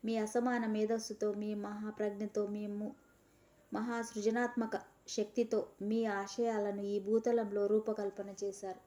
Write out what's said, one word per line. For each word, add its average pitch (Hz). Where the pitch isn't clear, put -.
మీ 226
అసమాన 240
మేధస్సుతో, 214
మీ 208
మహాప్రజ్ఞతో, 208
మీ 208
ము-, 208
మహాసృజనాత్మక 226
శక్తితో 220
మీ 220
ఆశయాలను 208
ఈ 202
భూతలంలో 214
రూపకల్పన 208
చేశారు. 190